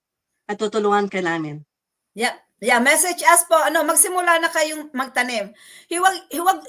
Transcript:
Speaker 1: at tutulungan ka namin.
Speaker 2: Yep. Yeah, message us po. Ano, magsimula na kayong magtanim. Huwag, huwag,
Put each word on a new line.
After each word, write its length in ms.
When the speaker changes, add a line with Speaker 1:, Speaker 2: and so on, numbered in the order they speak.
Speaker 1:
at 80
tutulungan 560
ka 80
namin. 440
Speaker 2:
Yep. 200
Yeah, 160
message 480
us 160
po. 160
Ano, 240
magsimula 560
na 80
kayong 480
magtanim. 560
Huwag, 240
huwag, 380